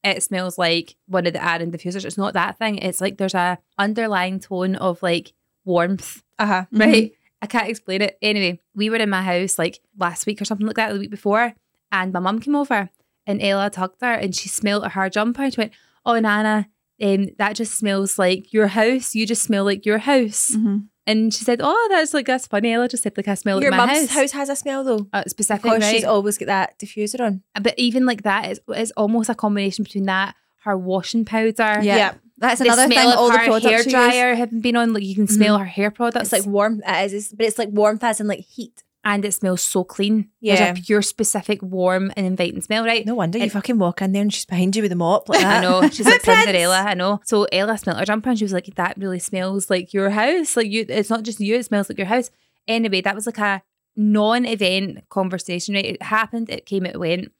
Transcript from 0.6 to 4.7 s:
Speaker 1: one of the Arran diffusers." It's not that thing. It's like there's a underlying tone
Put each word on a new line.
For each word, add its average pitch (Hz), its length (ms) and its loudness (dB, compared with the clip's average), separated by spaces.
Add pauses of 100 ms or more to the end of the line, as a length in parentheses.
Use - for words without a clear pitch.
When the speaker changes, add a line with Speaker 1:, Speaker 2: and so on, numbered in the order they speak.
Speaker 1:
one 185 200 -2
of 175 60 0
the 170 120 -6
Arran 170 280 -2
diffusers." 180 320 -8
It's - 140 -8
not 196 160 -2
that 185 240 -2
thing. 214 200 -4
It's 180 220 -6
like 202 180 -4
there's 190 160 -4
a 180 240 0 (200)
underlying 202 640 -2
tone 185 360 -4